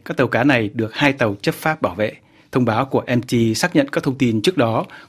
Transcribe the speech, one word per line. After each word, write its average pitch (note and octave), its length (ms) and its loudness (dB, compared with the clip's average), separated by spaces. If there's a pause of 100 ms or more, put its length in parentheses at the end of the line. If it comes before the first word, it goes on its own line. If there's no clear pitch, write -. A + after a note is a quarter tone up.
Các E3 120 -8
tàu B2 120 2
cá A2+ 160 2
này A#2+ 300 2
được A2 200 -4
hai C#3+ 180 2
tàu A2+ 300 0
chấp E3 120 -2
pháp D#3 280 -2
bảo F#2+ 120 -2
vệ. G#2+ 180 -2 (400)
Thông B2+ 120 2
báo A2+ 200 0
của C3 200 -2 (120)
M A#2+ 40 0
T A2+ 360 0
xác - 200 -2
nhận C#3 120 2
các - 160 -4
thông C3+ 140 -2
tin A2+ 240 2
trước F3+ 140 0
đó B2 300 0 (220)